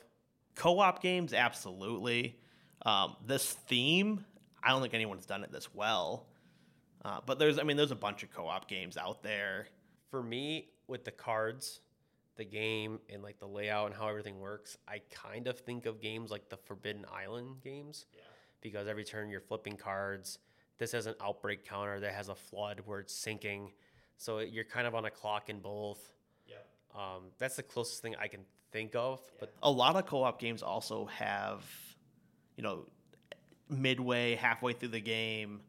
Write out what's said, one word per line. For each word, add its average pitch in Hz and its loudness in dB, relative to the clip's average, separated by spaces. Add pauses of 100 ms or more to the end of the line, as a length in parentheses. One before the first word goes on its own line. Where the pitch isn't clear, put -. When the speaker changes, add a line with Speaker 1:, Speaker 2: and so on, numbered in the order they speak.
(560)
Speaker 1:
Co-op 180 8
games, 180 2
absolutely. 117 2 (460)
Um, 98 6
this 135 2 (140)
theme, 175 4 (380)
I 120 6
don't 131 6
think 120 0
anyone's 104 -2
done 101 -4
it - -10
this - -10
well. 101 2 (800)
Uh, 101 -4
but 135 0
there's, 151 6
I 139 2
mean, 147 4
there's 147 6
a 127 -2
bunch 101 -2
of 87 -12
co-op 87 -4
games 92 -6
out 92 -6
there. 101 -2 (420)
Speaker 2:
For 135 -4
me, 139 -4 (200)
with 127 -8
the 107 -6
cards, 113 -2 (560)
the 110 -10
game, 107 -2 (100)
and, 101 -12
like, 101 -14
the 101 -12
layout 104 0
and 104 -6
how 107 -2
everything 107 -4
works, 101 -10 (100)
I 104 -8
kind 110 -8
of 123 -2
think 120 -8
of 110 -4
games 110 -4
like 104 -8
the - -10
Forbidden 104 -8
Island 120 -8
games. 143 -12
Speaker 1:
Yeah. - -20 (400)
Speaker 2:
Because 104 -4
every 107 -2
turn 104 -6
you're 98 -6
flipping 104 -4
cards. 98 -2 (380)
This 117 -2
has 113 0
an 110 -4
outbreak 104 -2
counter, 101 -2
that 101 -2
has 101 -6
a 95 -6
flood 101 -6
where 104 -6
it's 95 -10
sinking. 101 -6 (460)
So 110 -4
it, 110 -4
you're 110 -6
kind 120 0
of 113 0
on 110 0
a 104 -2
clock 104 -4
in 104 -8
both. 104 -6 (460)
Speaker 1:
Yep. 101 -18 (260)
Speaker 2:
Um, 95 -6 (140)
that's 131 -4
the 135 -6
closest - -4
thing 113 -6
I 107 -2
can 104 -12 (320)
think 110 -4
of. 131 0
Speaker 1:
Yeah. - -20
Speaker 2:
But - -10 (100)
Speaker 1:
a 147 10
lot 131 8
of 190 4
co-op 127 4
games 117 -2
also 107 -2
have, 101 -2 (920)
you - -4
know, 95 -2 (840)
midway, 127 4
halfway 120 4
through 120 -4
the 113 -2
game, 110 -2